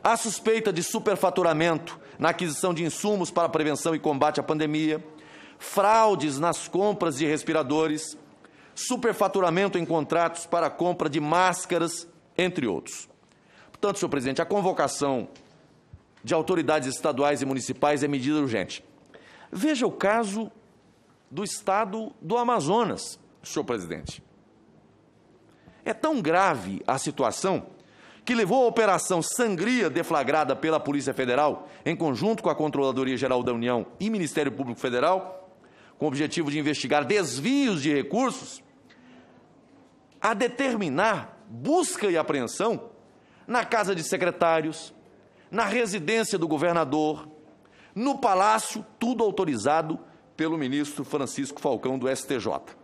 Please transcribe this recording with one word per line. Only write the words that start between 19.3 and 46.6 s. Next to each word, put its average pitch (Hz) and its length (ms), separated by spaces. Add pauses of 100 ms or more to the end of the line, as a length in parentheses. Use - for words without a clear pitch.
Veja 247 360
o - 40
caso 208 600 (800)
do 160 120
estado 208 760
do 190 160
Amazonas, 214 840 (220)
senhor - 220
presidente. 85 600 (1600)
É 226 80
tão 311 280
grave 151 680
a 131 100
situação 143 680 (580)
que 247 80
levou 233 300
a 240 40
Operação 185 540
Sangria, 214 680
deflagrada 143 680
pela 160 240
Polícia 143 340
Federal, 131 540 (180)
em 156 80
conjunto 160 480
com 180 80
a 147 60
Controladoria 135 600
Geral 123 260
da 123 80
União 120 340 (140)
e 202 100
Ministério 156 420
Público 131 280
Federal, 143 720 (480)
com 147 60
o - 20
objetivo 147 420
de 147 80
investigar 147 460
desvios 190 800
de 147 120
recursos, 208 720 (1600)
a 220 120
determinar 208 1040 (120)
busca 214 580
e 175 100
apreensão 151 720 (560)
na 226 200
casa 202 280
de 165 100
secretários, 165 880 (580)
na 214 140
residência 208 720
do 165 80
governador, 156 800 (640)